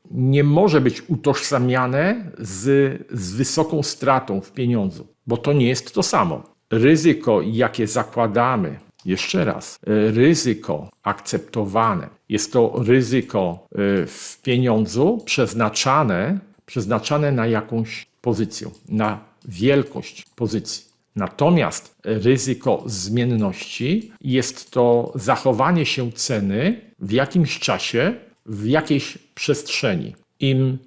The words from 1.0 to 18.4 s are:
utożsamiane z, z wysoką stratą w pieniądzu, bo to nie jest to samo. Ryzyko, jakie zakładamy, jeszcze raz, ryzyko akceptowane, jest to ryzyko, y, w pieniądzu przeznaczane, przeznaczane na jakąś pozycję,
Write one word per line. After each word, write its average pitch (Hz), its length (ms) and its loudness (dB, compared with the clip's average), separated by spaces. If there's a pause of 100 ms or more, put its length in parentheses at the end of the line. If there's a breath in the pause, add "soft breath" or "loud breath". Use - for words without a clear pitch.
utożsamiane 135 1300 0
z, 131 720 0
z 92 240 -6
wysoką 156 480 0
stratą 127 580 0
w - 120 -14
pieniądzu, 117 540 -2 (200)
bo 120 100 0
to 143 160 0
nie 131 160 4
jest - 260 -2
to 190 80 0
samo. 175 400 0 (280)
Ryzyko, 127 720 4
jakie 113 440 0
zakładamy, 113 920 0 (260)
jeszcze 95 400 -2
raz, - 340 -6 (340)
ryzyko 117 760 2 (120)
akceptowane, 104 1040 -2 (200)
jest - 240 -4
to - 340 2
ryzyko, 113 840 0
y, 101 340 0
w - 360 -14
pieniądzu 123 800 2
przeznaczane, 117 1120 0 (280)
przeznaczane 131 680 -2
na 117 140 0
jakąś 113 600 -2 (140)
pozycję, 110 500 -4 (180)